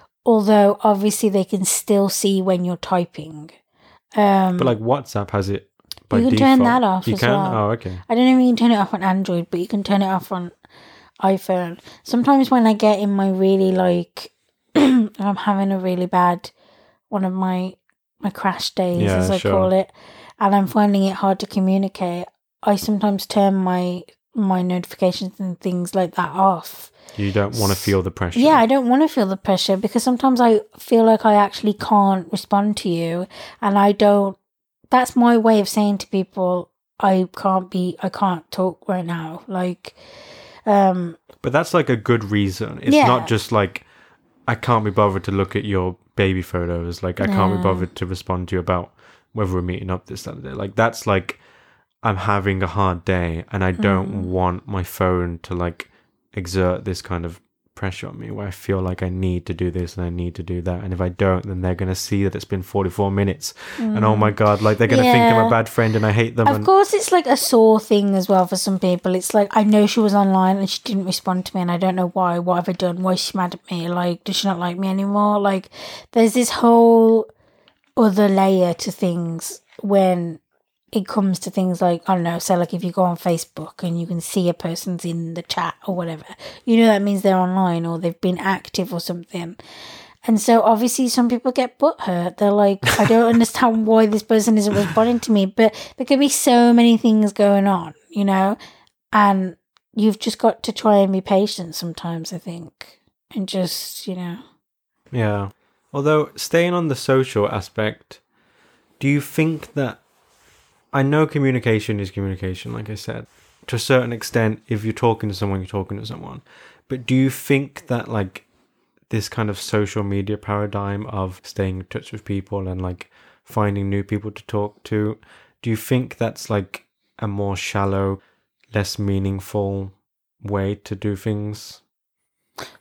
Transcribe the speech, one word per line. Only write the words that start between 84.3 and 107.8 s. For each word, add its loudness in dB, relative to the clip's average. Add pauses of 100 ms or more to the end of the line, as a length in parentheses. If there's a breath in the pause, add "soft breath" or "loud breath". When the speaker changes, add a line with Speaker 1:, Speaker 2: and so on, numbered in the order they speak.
Speaker 1:
a 0
person's -8
in -6
the -8
chat -6 (100)
or -4
whatever, -8 (400 loud breath)
you 4
know 8
that 4
means 0
they're 4
online 0
or -4
they've -6
been -2
active -4
or -6
something. -10 (680 loud breath)
And 4
so 6
obviously 2
some 2
people -2
get -4
butthurt. -2
They're 2
like, 4 (180)
"I 4
don't 4
Speaker 2:
<laughs> 4
Speaker 1:
understand 2
why 6
this -2
person 2
isn't 2
responding 2
to -4
me." 4
But 2 (220 loud breath)
there -6
could 2
be 4
so 4
many 6
things 2
going 4
on, -2 (160)
you -2
know? 2 (540 loud breath)
And 2 (360)
you've 2
just -6
got 0
to -6
try 2
and 2
be -2
patient -2
sometimes, -10
I -10
think. -18 (340)
And -4
just, -6
you -8
know. -8 (720)
Speaker 2:
Yeah. -2 (440)
Although, 0
staying 0
on -2
the -2
social 0
aspect, -6 (800)